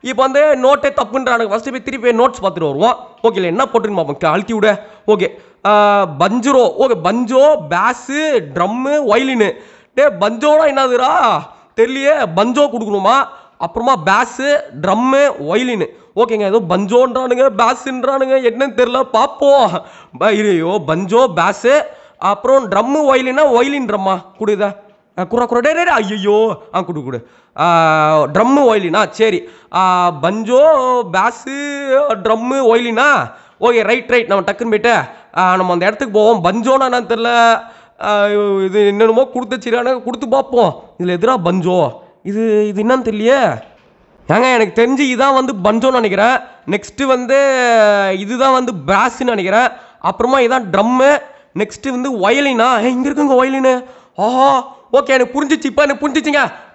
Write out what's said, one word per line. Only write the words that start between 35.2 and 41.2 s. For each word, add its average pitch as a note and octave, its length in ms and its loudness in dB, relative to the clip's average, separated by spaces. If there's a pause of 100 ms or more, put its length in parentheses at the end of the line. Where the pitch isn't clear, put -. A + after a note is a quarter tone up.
ஆ, F#3 180 2
நம்ம F#3 180 0
அந்த F3 120 0
இடத்துக்கு G#3+ 340 -2
போவோம். G#3+ 240 2
பஞ்சோனா A#3 400 0
என்னன்னு B3 240 -2
தெரியல. A#3 540 2 (400)
ஆ, G#3 260 0 (360)
இது G3+ 240 2
என்னென்னமோ A3 380 2
கொடுத்து B3+ 320 -8
வச்சிருக்கானுங்க, B3 460 -2
கொடுத்து B3 260 -8
பார்ப்போம். B3+ 540 0 (160)
இதுல - 20 -8
எதுடா F3+ 340 0 (100)